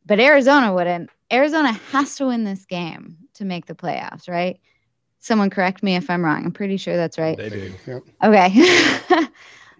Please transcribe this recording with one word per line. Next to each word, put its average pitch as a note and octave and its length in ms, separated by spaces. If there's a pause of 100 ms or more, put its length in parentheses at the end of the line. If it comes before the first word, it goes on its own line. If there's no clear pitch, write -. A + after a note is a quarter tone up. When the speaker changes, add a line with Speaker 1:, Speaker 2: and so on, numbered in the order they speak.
Speaker 1:
but G#3 140
Arizona C4+ 560
wouldn't. F3 360 (220)
Arizona C#4+ 400 (200)
has C#4 240
to C#4 100
win A#3+ 160
this G3 240
game F3 500 (180)
to G#3 100
make F3+ 220
the E3 100
playoffs, - 520
right? F3+ 300 (600)
Someone G#3 280
correct F#3+ 360
me F#3+ 100
if F3+ 160
I'm F3 140
wrong. D#3 220
I'm E3+ 60
pretty G3 240
sure F3 200
that's E3 220
right. D#3+ 180
Speaker 2:
They G#2+ 140
do. G2 220 (140)
Speaker 3:
Yep. B2+ 160 (220)
Speaker 1:
Okay. C#4+ 1080
<laughs> - 60 (420)